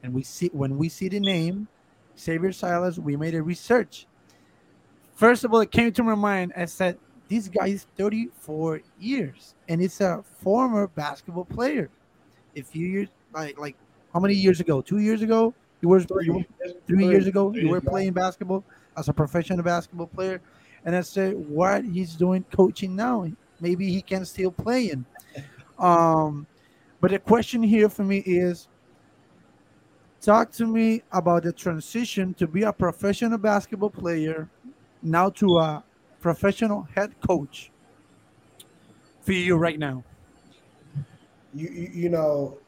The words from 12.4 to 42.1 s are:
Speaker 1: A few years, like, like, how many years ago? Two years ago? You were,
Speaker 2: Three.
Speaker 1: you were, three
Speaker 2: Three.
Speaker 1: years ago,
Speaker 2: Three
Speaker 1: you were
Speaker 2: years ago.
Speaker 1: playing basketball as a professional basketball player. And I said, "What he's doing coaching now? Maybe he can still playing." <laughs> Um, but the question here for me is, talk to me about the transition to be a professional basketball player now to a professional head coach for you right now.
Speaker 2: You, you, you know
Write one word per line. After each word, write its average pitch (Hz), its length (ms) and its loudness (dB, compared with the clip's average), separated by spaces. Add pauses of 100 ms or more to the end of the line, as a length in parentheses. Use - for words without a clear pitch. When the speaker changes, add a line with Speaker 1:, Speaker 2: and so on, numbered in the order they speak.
Speaker 1:
A 147 60 -14
few 160 240 -8
years, 196 220 -4 (240)
like, 151 260 -10
like, 147 180 -12 (360)
how 175 60 2
many 196 160 4
years 190 240 6
ago? 156 220 0
Two 190 180 -2
years 214 240 2
ago? 226 320 4 (280)
You 170 60 2
were, 185 120 8
Speaker 2:
Three. 180 260 -2
Speaker 1:
you 165 80 2
were, 180 100 -2 (200)
three - 400 2
Speaker 2:
Three. - 20 4
Speaker 1:
years 190 220 6
ago, 196 240 0
Speaker 2:
Three 233 100 -4
Speaker 1:
you 160 60 2
were 170 80 2
Speaker 2:
years 180 60 -2
ago. - 100 -2
Speaker 1:
playing 190 200 0
basketball 185 520 -2 (320)
as 160 120 -6
a 147 40 0
professional 170 500 -2
basketball 170 460 -4
player. 185 320 -6 (440)
And 170 120 0
I 180 60 0
said, 190 340 -2
"What 170 480 0
he's 175 320 -6
doing 185 360 0
coaching 190 440 2
now? 214 340 -2 (300)
Maybe 180 320 -2
he 185 100 -2
can 190 220 -6
still 185 260 -4
playing." 185 560 -2 (300)
<laughs> 139 80 -14 (340)
Um, 160 680 4 (520)
but 180 120 2
the 196 80 0
question 226 420 2
here 214 260 6
for 208 140 -4
me 196 240 0
is, 180 400 0 (1500)
talk 226 320 4
to 233 140 -2
me 226 360 2 (100)
about 170 320 2
the 170 80 -2
transition 185 800 -4
to 175 140 -2
be 175 140 -2
a 214 100 0
professional 202 680 -2
basketball 202 520 0
player 160 580 -4 (540)
now 170 260 2
to 190 300 4
a 156 260 -2 (360)
professional 196 720 -2
head 202 260 -2
coach - 500 -4 (1500)
for - 120 -2
you 180 240 2
right 160 220 0
now. 135 240 -6 (1500)
Speaker 2:
You, 156 140 -10
you, 170 240 -12
you 170 160 -4
know 151 480 0 (120)